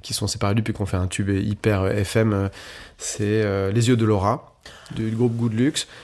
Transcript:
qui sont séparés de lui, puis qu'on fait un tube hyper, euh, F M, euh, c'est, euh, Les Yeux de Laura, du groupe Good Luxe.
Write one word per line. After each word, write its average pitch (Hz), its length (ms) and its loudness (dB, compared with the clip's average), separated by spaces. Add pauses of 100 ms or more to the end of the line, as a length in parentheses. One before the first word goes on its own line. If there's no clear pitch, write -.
qui - 140 -8
sont - 120 -2
séparés 101 280 -2
de 113 60 2
lui, 107 40 -2
puis 113 80 -2
qu'on 101 140 -4
fait 95 100 -2
un 92 120 0
tube 98 200 -2
hyper, 101 540 0
euh, 98 200 0
F - 140 -2
M, 110 160 4
euh, 98 160 0 (480)
c'est, - 280 -6 (200)
euh, 98 280 0
Les 113 160 2
Yeux 127 80 4
de 113 100 2
Laura, 107 480 0 (400)
du 110 160 -4
groupe 117 260 0
Good 117 160 0
Luxe. 127 340 0 (180)